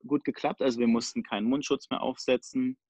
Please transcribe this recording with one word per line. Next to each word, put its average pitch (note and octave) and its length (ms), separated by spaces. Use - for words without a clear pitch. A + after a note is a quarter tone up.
gut D3 160
geklappt. - 380
Also B2 180
wir A#2+ 80
mussten A#2 360
keinen G#2+ 260
Mundschutz C#3 400
mehr - 120
aufsetzen B2+ 760